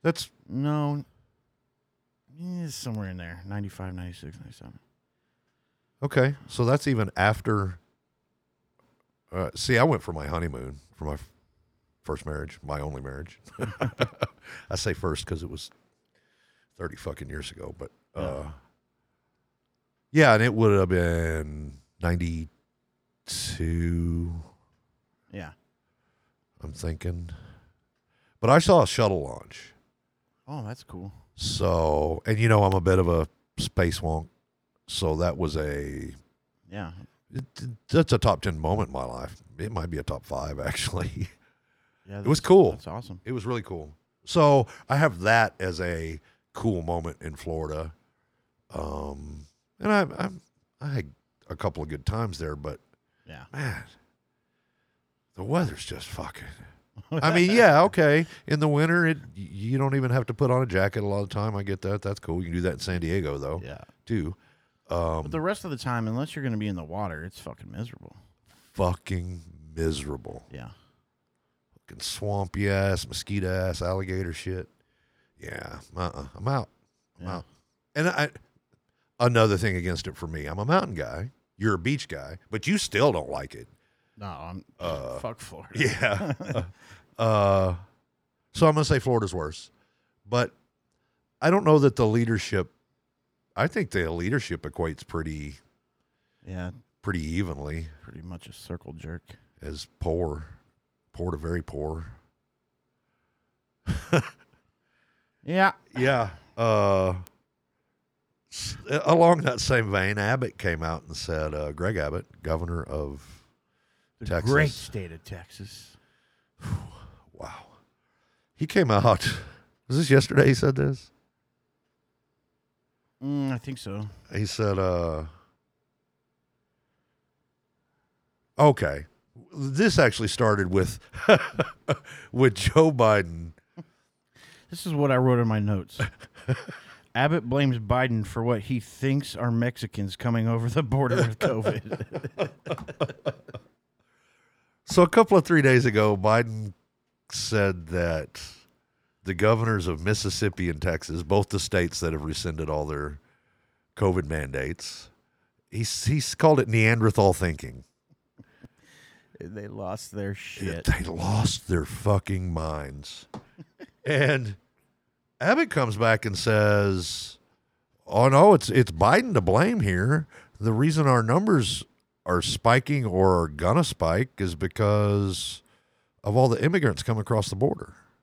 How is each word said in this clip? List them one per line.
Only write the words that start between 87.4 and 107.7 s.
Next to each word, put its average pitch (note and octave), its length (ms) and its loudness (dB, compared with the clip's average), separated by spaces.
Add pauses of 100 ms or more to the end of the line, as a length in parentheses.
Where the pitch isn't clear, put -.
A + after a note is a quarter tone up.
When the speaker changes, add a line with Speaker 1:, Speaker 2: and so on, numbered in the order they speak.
Speaker 1:
so E3 140 4
I'm D#3 60 4
gonna D3+ 100 2
say C#3 160 2
Florida's A2 340 0
worse, D#2 380 -8 (560)
but A#2+ 240 -2 (880)
I D3+ 80 4
don't G3 140 4
know D#3 160 8
that C#3 160 6
the B2 100 4
leadership, A2 680 0 (800)
I A2+ 120 0
think G3+ 240 -4
the E2+ 200 0
leadership F2 520 -4
equates D#2 440 -6
pretty, D2+ 480 -8 (920)
Speaker 2:
Yeah. F2+ 260 -8 (300)
Speaker 1:
pretty F#2 240 -4
evenly D#2+ 640 -6 (160)
Speaker 2:
Pretty - 180 -18
much F2 260 -16
a - 40 -20
circle - 400 -14
jerk. D#2 460 -14 (240)
Speaker 1:
as D2+ 260 -12 (140)
poor, D#2+ 440 -2 (680)
poor F2 180 -6
to D#2 60 -6
very E2 240 -4
poor. D#2 460 -8 (1800)
<laughs> - 340 -2 (1200)
Speaker 2:
Yeah. F#3 300 2 (240)
Speaker 1:
Yeah. B2+ 320 2 (280)
Uh, G2+ 560 4 (1400)